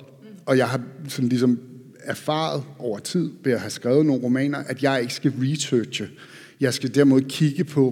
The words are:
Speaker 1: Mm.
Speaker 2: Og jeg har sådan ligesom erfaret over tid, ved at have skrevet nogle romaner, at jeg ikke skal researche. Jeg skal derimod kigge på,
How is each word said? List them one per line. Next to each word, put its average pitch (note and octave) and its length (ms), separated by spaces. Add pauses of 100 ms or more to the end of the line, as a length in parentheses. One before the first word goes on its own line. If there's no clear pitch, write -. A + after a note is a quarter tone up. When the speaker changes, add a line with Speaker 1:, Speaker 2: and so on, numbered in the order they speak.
(220)
Speaker 1:
Mm. - 60 (180)
Speaker 2:
Og C3+ 120
jeg B2 120
har B2 120 (260)
sådan C3 220
ligesom B2 300 (440)
erfaret D3+ 600 (160)
over G#2+ 200
tid, - 300 (140)
ved C3 100
at A2 60
have G2+ 100
skrevet C3 360
nogle C3 180
romaner, C3+ 340
at C3+ 260
jeg C3+ 180
ikke B2 120
skal C3+ 280
researche. B2+ 680 (520)
Jeg C3 140
skal A#2+ 220
derimod C3+ 260
kigge C#3 420
på, C3+ 280